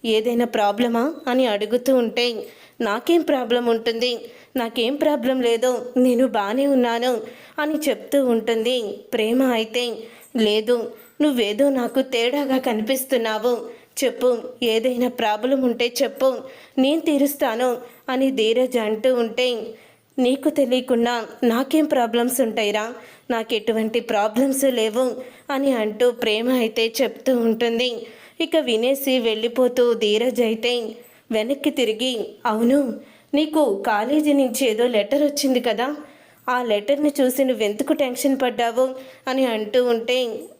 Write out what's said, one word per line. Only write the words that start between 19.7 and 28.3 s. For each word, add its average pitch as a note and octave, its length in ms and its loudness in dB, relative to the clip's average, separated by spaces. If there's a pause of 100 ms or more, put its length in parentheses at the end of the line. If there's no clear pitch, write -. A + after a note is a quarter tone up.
"నీకు C4 300 2
తెలియకుండా A#3+ 800 0 (180)
నాకేం C4+ 400 2
ప్రాబ్లమ్స్ B3 560 0
ఉంటాయిరా, A3 540 -2 (360)
నాకు A3+ 240 -2
ఎటువంటి A3 460 -2
ప్రాబ్లమ్స్ A#3+ 640 0
లేవు" A#3+ 520 0 (360)
అని C4+ 200 2
అంటూ G#3+ 380 0
ప్రేమ A#3 400 -2
అయితే A3+ 420 0 (100)
చెప్తూ B3 340 0
ఉంటుంది. A#3 720 0 (340)